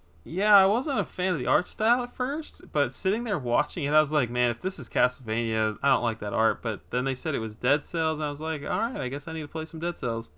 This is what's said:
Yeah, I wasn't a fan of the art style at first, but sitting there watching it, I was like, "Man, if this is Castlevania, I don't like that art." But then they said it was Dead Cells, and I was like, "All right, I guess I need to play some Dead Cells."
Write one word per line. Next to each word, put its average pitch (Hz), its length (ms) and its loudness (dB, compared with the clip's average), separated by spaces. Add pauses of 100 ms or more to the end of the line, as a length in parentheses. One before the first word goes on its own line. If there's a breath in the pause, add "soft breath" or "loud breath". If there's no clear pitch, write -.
(240)
Yeah, 196 320 4
I 190 120 8
wasn't 254 320 0
a 175 60 -2
fan 185 280 -2
of 151 60 0
the 123 80 -2
art 151 200 4
style 240 360 0
at 240 120 -10
first, 285 560 -6
but 135 220 2
sitting 214 300 0
there 208 160 -2
watching 123 460 0
it, 147 80 0
I 151 60 8
was 147 120 2
like, 135 180 2
"Man, 120 220 2
if 113 80 -6
this 190 180 -4
is 123 100 -8
Castlevania, 113 960 0
I 143 80 0
don't 127 140 4
like 113 160 -2
that 101 140 -4
art." 110 280 2
But 110 300 -6
then 127 140 -2
they 135 100 -2
said 156 180 -4
it 127 60 -2
was 110 160 -4
Dead 143 280 2
Cells, 160 360 -2
and 151 80 -4
I - 20 -4
was 143 120 -8
like, 156 220 -6
"All 170 160 -2
right, 233 220 -4
I 127 60 -2
guess 139 200 -6
I 160 60 -6
need 160 80 -6
to 143 60 -6
play 160 180 -6
some 160 140 -10
Dead 170 180 -4
Cells." 113 400 -4